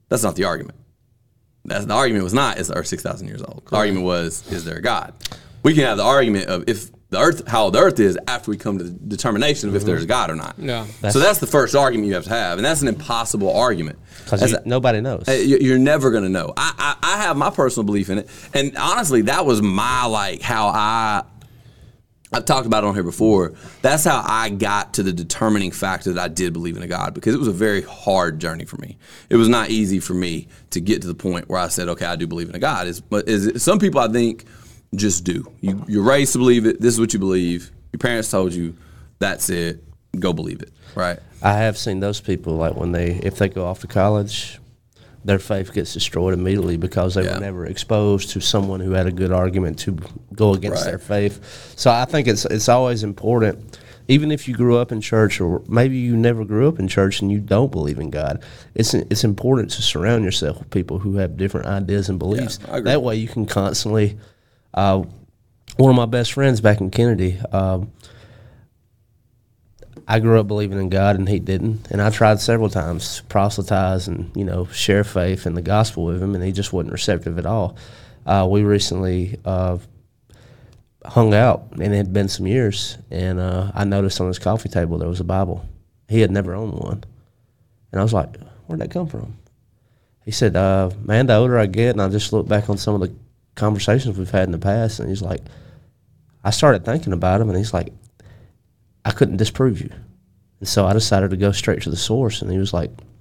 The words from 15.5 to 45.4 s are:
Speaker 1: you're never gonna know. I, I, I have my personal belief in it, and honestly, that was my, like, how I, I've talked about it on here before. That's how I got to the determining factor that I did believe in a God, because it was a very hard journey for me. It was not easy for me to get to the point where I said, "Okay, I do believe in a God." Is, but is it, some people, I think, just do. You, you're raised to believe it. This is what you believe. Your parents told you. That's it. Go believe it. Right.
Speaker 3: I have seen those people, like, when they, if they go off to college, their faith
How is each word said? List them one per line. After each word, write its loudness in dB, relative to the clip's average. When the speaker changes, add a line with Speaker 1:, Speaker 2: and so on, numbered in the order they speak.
Speaker 1:
you're 4
never 4
gonna 0
know. -4
I, -2
I, 0
I -2
have 0
my 0
personal 0
belief 0
in -2
it, -8
and -2
honestly, 2
that 0
was 4
my, 2
like, -2
how 0
I, 0
I've -2
talked 0
about 2
it 2
on 0
here -2
before. 2
That's 2
how 2
I 0
got -2
to 0
the 0
determining 0
factor -4
that -2
I -4
did -2
believe -6
in -10
a -10
God, -4
because 0
it 0
was 0
a 0
very 0
hard 0
journey -8
for -16
me. -14
It 4
was 8
not 4
easy 0
for -6
me -4
to -4
get 0
to -8
the -4
point -6
where -2
I 0
said, -4
"Okay, -4
I -2
do -4
believe -8
in -14
a -8
God." -2
Is, -8
but -2
is 2
it, -2
some 4
people, 2
I 4
think, 0
just 0
do. -4
You, -4
you're 2
raised 4
to 0
believe 6
it. 2
This 4
is 0
what 0
you -2
believe. -2
Your -8
parents -2
told 0
you. -6
That's -2
it. -4
Go 0
believe -8
it. -20
Right. -4
Speaker 3:
I 6
have 2
seen -4
those -2
people, -4
like, -2
when -2
they, -2
if -4
they 2
go -6
off -6
to -14
college, 0
their 2
faith -4